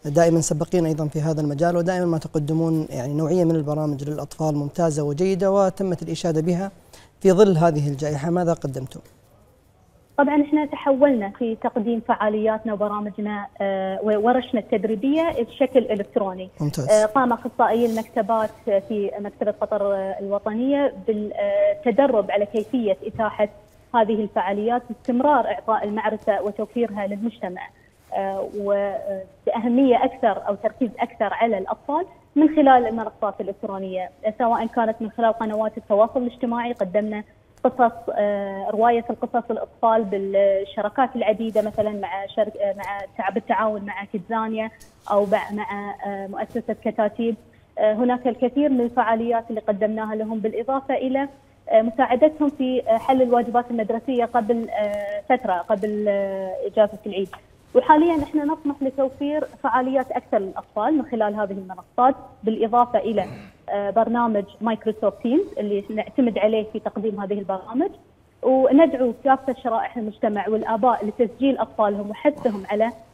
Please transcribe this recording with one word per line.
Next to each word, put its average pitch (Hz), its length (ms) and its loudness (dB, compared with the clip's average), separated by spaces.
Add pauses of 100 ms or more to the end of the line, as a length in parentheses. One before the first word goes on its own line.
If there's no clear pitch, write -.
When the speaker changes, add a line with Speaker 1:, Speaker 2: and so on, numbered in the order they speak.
Speaker 1:
دائما 165 360 4
سباقين 165 460 0
أيضا 156 220 -2
في 156 120 -4
هذا 156 200 -2
المجال، 151 360 0
ودائما 180 300 0
ما 165 120 0
تقدمون 160 720 -2
يعني 139 240 -6
نوعية 160 300 2
من 160 120 2
البرامج 147 520 -4
للأطفال 151 480 -4
ممتازة 147 460 -2
وجيدة، 185 500 0
وتمت 190 500 0
الإشادة 165 380 -2
بها 180 300 -2 (500)
في 190 120 6
ظل 196 240 8
هذه 151 320 4
الجائحة، 147 420 -4
ماذا 170 220 0
قدمتم؟ 135 480 -6 (1160)
Speaker 2:
طبعا 285 240 4
احنا 294 240 0
تحولنا 269 600 2 (100)
في 226 180 -2
تقديم 226 520 -2
فعالياتنا 214 640 0
وبرامجنا، 208 720 -6 (140)
آه، 190 420 -4
وورشنا 220 580 0
التدريبية 233 760 -2
بشكل 254 400 0
إلكتروني. 196 720 -2 (100)
Speaker 1:
ممتاز. 147 300 -2
Speaker 2:
آه، 214 160 6
قام 240 260 2
أخصائي 233 540 2
المكتبات 220 640 -2 (140)
في 202 540 0
مكتبة 202 420 -4
قطر 202 340 0
الوطنية 208 1000 -2 (120)
بالتدرب 208 1200 0
على 202 160 0
كيفية 214 500 -2 (100)
إتاحة 214 420 -2 (460)
هذه 226 200 2
الفعاليات 208 760 -2
واستمرار 262 560 2
إعطاء 208 380 -2
المعرفة 208 580 -2
وتوفيرها 208 640 -4
للمجتمع، 202 640 -8 (460)
آه، 196 340 -4 (100)
وبأهمية 202 1500 0
أكثر 220 440 0
أو 202 60 0
تركيز 220 440 0
أكثر 208 360 -2
على 208 240 0
الأطفال 277 480 -4 (300)
من 302 120 6
خلال 269 380 6
المنصات 220 540 -4
الإلكترونية، 190 720 -8 (280)
سواء 226 280 2
كانت 226 340 0
من 214 100 -6
خلال 226 220 2
قنوات 220 460 -2
التواصل 220 440 2
الاجتماعي، 240 500 -4
قدمنا 208 520 -2 (400)
قصص، 254 280 4 (220)
آه، 202 560 -2
رواية 226 400 2
القصص 233 400 -4
الأطفال 226 540 0
بالشراكات 196 1120 0
العديدة، 220 460 0
مثلا 214 280 -2
مع 196 360 -8
شرك-، 214 300 -2
آه، 196 180 -2
مع 202 260 -8 (180)
تع-، 190 120 -2
بالتعاون 214 520 -2
مع 202 220 -10
كيدزانيا 220 680 -6 (400)
أو 202 160 4
بع-، 202 260 0
مع، 202 420 -8 (120)
آه، 196 200 -6
مؤسسة 214 580 -6
كتاتيب. 220 500 -2 (440)
آه، 214 140 4
هناك 247 340 0
الكثير 254 440 0
من 254 100 2
الفعاليات 233 720 0
اللي 220 100 -4
قدمناها 214 540 -2
لهم، 220 240 -4
بالإضافة 254 560 -2
إلى، 262 340 -2 (400)
آه، 220 140 6
مساعدتهم 269 680 2
في، 254 380 -2
آه، 226 100 4
حل 262 240 4
الواجبات 240 480 2
المدرسية 233 540 -2
قبل، 233 460 0
آه، 208 580 -4
فترة، 180 260 2
قبل، 208 540 -2
آه، 196 480 -2 (100)
إجازة 202 400 2
العيد. 190 220 -4 (460)
وحاليا 311 480 6
احنا 294 220 -2
نطمح 294 360 -2
لتوفير 277 640 -2 (180)
فعاليات 254 500 0
أكثر 247 260 -2
للأطفال 208 600 -2
من 240 60 0
خلال 214 300 -2
هذه 208 180 -4
المنصات، 196 600 0 (300)
بالإضافة 226 540 2
إلى، 202 260 0 (440)
آه، 202 220 -2
برنامج 226 540 2 (160)
Microsoft 220 640 -2
Teams 285 240 2 (120)
اللي 202 320 -4
نعتمد 220 480 0
عليه 214 340 0
في 220 60 -8
تقديم 208 420 -6
هذه 196 120 -6
البرامج، 202 580 -4 (520)
وندعو 262 720 4 (120)
كافة 262 380 2
شرائح 226 340 -4
المجتمع 208 520 -4
والآباء 220 580 0
لتسجيل 247 520 0
أطفالهم 208 520 -2
وحثهم 202 600 -2
على 220 220 0 (220)